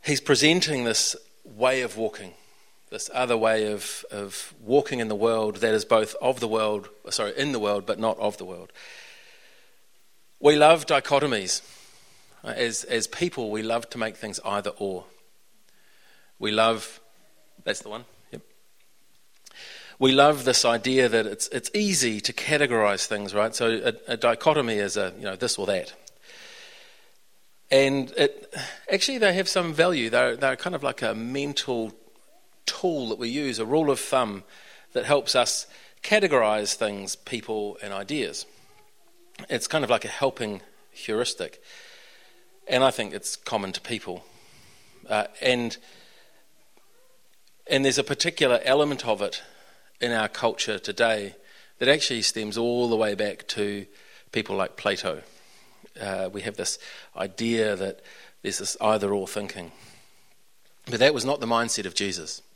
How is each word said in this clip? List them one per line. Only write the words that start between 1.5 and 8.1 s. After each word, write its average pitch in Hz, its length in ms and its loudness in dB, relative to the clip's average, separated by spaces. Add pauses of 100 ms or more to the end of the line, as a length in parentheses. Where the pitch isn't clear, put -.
of 107 160 -6
walking, 104 360 -6 (560)
this - 240 -10
other 123 240 0
way 110 340 2
of, - 400 -8
of 101 500 -10
walking 131 380 2
in 113 100 -2
the 104 60 -2
world 110 420 0
that 110 160 2
is 107 100 2
both 110 380 2
of 127 180 0
the 120 80 -4
world, 107 400 -2 (220)
sorry, 107 280 -4
in 143 140 -2
the 123 80 -2
world, 101 260 0
but 101 140 -4
not 110 180 0